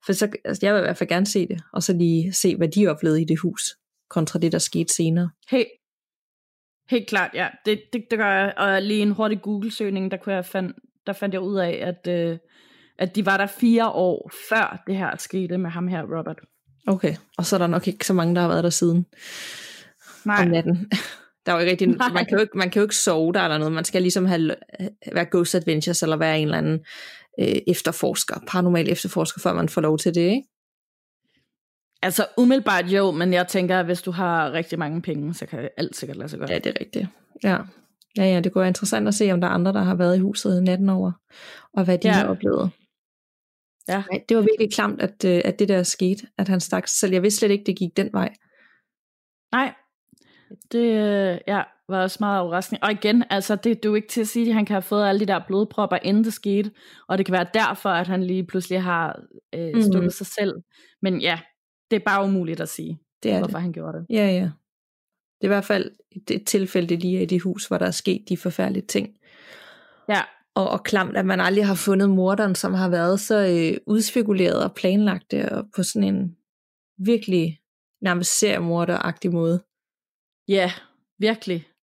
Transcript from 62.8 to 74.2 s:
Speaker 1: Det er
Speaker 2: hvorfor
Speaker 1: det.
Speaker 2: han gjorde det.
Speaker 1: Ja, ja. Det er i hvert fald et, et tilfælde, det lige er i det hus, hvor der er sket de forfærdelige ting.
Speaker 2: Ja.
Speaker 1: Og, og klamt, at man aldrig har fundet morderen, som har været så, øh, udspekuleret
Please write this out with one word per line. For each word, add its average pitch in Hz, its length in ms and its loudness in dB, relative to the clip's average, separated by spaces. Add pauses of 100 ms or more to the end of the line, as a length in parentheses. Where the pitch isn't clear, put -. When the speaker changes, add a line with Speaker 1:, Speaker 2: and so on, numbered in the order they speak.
Speaker 1:
Det 220 80 0
er 190 80 2
Speaker 2:
hvorfor - 180 -2
Speaker 1:
det. 170 40 -4
Speaker 2:
han 175 120 -4
gjorde 160 240 -10
det. 170 120 -10
Speaker 1:
Ja, 214 180 2
ja. 185 140 2 (1000)
Det - 0 -
er 208 40 -2
i - 20 2
hvert 196 180 2
fald - 260 -2 (200)
et, - 200 -10
et - 160 -4
tilfælde, 185 420 0
det 170 100 0
lige 180 180 -2
er 185 40 0
i 180 40 0
det 175 160 0
hus, 185 240 -6
hvor 180 120 -2
der 185 80 0
er 185 60 -2
sket - 380 -4
de 180 80 -2
forfærdelige 190 480 -4
ting. 202 240 -4 (1000)
Speaker 2:
Ja. 202 120 2 (340)
Speaker 1:
Og, 190 140 0
og - 140 -4
klamt, 190 340 -2
at 190 80 0
man 190 140 0
aldrig 196 280 2
har 196 80 2
fundet 196 340 2
morderen, 190 460 2
som - 180 -4
har 185 160 0
været 175 300 2
så, 202 280 2
øh, 170 380 2
udspekuleret 208 800 2